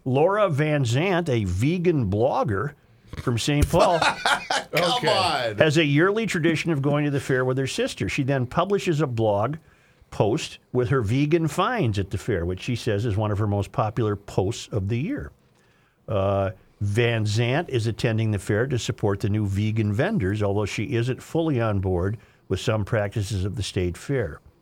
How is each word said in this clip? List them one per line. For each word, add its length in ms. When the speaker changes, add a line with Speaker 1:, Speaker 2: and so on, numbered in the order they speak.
Speaker 1:
Laura 440
Van 360
Zant, 440
a 160
vegan 640
blogger 640
from 160
Saint 300
Paul, 300
Speaker 2:
<laughs> 100
Come 220
Speaker 3:
Okay. 120
Speaker 2:
on. 500
Speaker 1:
has 200
a 60
yearly 420
tradition 460
of 100
going 220
to 80
the 80
fair 240
with 140
her 80
sister. 420
She 160
then 200
publishes 560
a 60
blog 500
post 440
with 180
her 120
vegan 460
finds 500
at 120
the 80
fair, 280
which 160
she 140
says 280
is 120
one 160
of 60
her 100
most 240
popular 420
posts 560
of 180
the 100
year. 340
Uh, 420
Van 440
Zant 440
is 200
attending 420
the 80
fair 300
to 100
support 420
the 80
new 180
vegan 460
vendors, 500
although 240
she 280
isn't 280
fully 380
on 200
board 360
with 120
some 240
practices 600
of 120
the 60
state 340
fair. 440